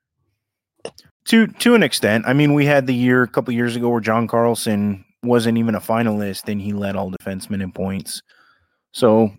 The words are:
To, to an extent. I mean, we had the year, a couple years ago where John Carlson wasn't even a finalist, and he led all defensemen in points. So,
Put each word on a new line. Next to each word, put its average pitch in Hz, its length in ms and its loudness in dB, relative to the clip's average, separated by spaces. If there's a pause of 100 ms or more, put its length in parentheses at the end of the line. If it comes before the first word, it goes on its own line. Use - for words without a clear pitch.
(1200)
To, 226 240 4
to 240 260 2
an 220 80 6
extent. 113 460 0
I 123 40 2
mean, 147 220 4
we 147 120 2
had 143 200 2
the 131 80 0
year, 123 300 2
a 113 40 -6
couple 127 240 -4
years 117 220 -2
ago 120 140 -2
where 120 120 0
John 113 280 0
Carlson 107 760 0 (180)
wasn't 117 360 2
even 113 160 0
a 92 60 -4
finalist, 107 680 -4
and 104 120 -4
he 101 120 -6
led 101 220 -4
all 95 160 -6
defensemen 95 500 -8
in 92 120 -8
points. 95 500 -8 (680)
So, 110 460 4